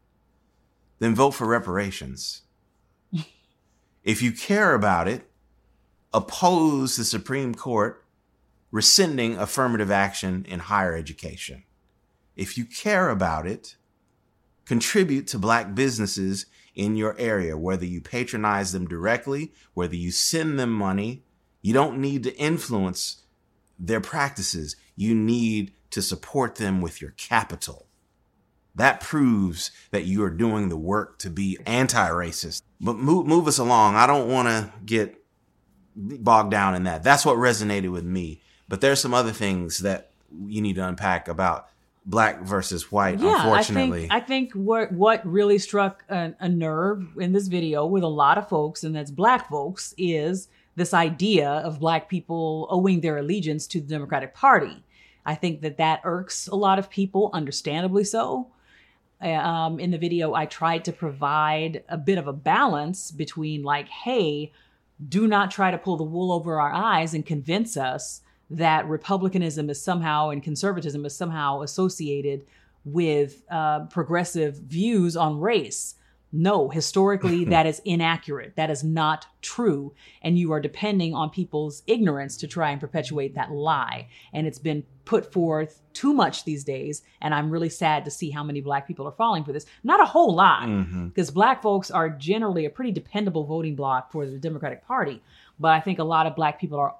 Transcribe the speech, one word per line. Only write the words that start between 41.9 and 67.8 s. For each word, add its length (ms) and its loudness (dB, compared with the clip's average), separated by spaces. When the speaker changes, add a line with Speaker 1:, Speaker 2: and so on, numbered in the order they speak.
Speaker 1:
Black 360 2
versus 480 -4
white, 280 2
Speaker 2:
Yeah, 180 4
Speaker 1:
unfortunately. 680 2
Speaker 2:
I 20 -6
think, 40 -4
I 80 2
think 340 -2
what, 380 0
what 340 4
really 320 4
struck 500 -2
a, 320 -4
a 80 -2
nerve 580 0
in 140 0
this 160 2
video 360 0
with 200 2
a 40 0
lot 300 4
of 100 -4
folks, 360 -2
and 120 -4
that's 140 -8
Black 400 2
folks, 480 -6
is 500 -2
this 180 0
idea 560 4
of 300 -4
Black 280 0
people 640 -4
owing 320 4
their 160 0
allegiance 480 -2
to 140 -6
the 80 -10
Democratic 440 -4
Party. 500 4
I 80 -2
think 260 -4
that 160 -6
that 280 2
irks 420 -6
a 100 -6
lot 220 4
of 100 -4
people, 460 0
understandably 720 -2
so. 420 -2
Uh, 100 -4
um, 460 -2
in 120 -2
the 80 0
video, 340 0
I 140 0
tried 400 -2
to 60 -2
provide 1000 -2
a 80 -6
bit 180 0
of 100 -4
a 60 -4
balance 800 0
between, 520 -6
like, 280 -2
hey, 600 -2
do 200 2
not 240 4
try 200 2
to 60 0
pull 220 -2
the 60 -4
wool 280 -2
over 260 0
our 140 2
eyes 400 2
and 140 -4
convince 500 -2
us 460 -6